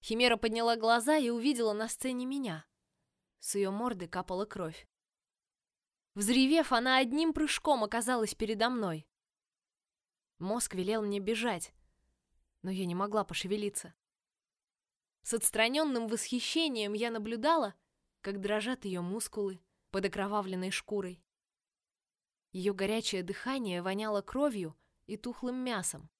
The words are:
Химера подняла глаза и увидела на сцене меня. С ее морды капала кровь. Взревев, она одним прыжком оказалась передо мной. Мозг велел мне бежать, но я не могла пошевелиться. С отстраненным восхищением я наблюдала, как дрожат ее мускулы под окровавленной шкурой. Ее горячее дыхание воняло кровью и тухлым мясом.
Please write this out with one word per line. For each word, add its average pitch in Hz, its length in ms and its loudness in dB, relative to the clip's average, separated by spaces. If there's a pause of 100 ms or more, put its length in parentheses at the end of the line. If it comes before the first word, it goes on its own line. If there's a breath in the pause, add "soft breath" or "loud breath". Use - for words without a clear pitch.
Химера 233 340 4
подняла 233 400 2
глаза 233 400 4
и 254 140 4
увидела 233 420 2
на 220 160 -2
сцене 254 380 -4
меня. 254 400 -6 (720)
С - 160 -6
ее 196 160 2
морды 202 380 -4
капала 185 380 -4
кровь. 175 420 -10 (1300)
Взревев, 262 580 4
она 254 260 4
одним 285 340 2
прыжком 285 520 2
оказалась 226 500 0
передо 226 360 0
мной. 190 360 -2 (1300)
Мозг 202 360 -2
велел 202 280 0
мне 202 180 -2
бежать, 214 540 -2 (880)
но 185 80 -6
я 190 160 -2
не 175 80 -2
могла 202 300 0
пошевелиться. 202 720 -4 (1300)
С - 120 -4
отстраненным 240 720 2
восхищением 233 840 0
я 226 180 0
наблюдала, 226 640 2 (460)
как 202 200 -6
дрожат 214 440 -2
ее 180 180 -4
мускулы 196 580 -4 (300)
под 190 140 -2
окровавленной 196 640 -2
шкурой. 185 520 -4 (1300)
Ее 190 220 0
горячее 196 480 0
дыхание 196 580 -4
воняло 202 420 -2
кровью 220 540 -2 (300)
и 202 100 -8
тухлым 247 400 -6
мясом. 208 640 -4